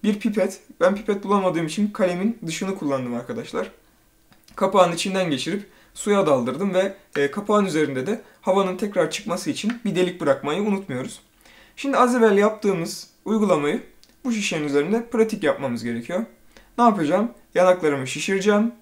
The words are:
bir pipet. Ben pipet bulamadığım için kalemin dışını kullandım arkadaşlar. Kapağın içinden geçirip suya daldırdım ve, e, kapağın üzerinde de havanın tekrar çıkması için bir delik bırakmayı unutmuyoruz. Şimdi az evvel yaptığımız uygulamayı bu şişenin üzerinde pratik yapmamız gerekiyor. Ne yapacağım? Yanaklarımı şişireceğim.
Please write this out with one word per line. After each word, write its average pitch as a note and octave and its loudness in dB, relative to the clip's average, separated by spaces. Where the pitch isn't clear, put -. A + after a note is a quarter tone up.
bir G#3 2
pipet. G#3 -2
Ben F#3 4
pipet G3+ -4
bulamadığım F#3 0
için G#3 -2
kalemin F#3+ 0
dışını F#3+ -6
kullandım C3 -2
arkadaşlar. A#2 -8
Kapağın F#3 4
içinden F#3 -2
geçirip D#3+ -4
suya G3+ 0
daldırdım D3 0
ve, F#3+ 2
e, C#3+ 2
kapağın G#3 2
üzerinde D3 0
de A3+ -4
havanın F#3+ 0
tekrar F#3 -2
çıkması E3+ -6
için G#3 -4
bir F3 -2
delik F3+ 0
bırakmayı D3 0
unutmuyoruz. F#3+ -4
Şimdi C#4 -2
az B3 4
evvel A3+ 6
yaptığımız G3+ -2
uygulamayı F#3+ 2
bu B3+ -2
şişenin G3 -2
üzerinde D#3+ 0
pratik A3 0
yapmamız C3 -2
gerekiyor. A#2 -4
Ne A#3+ 4
yapacağım? G3+ 2
Yanaklarımı E3 4
şişireceğim. G3+ 0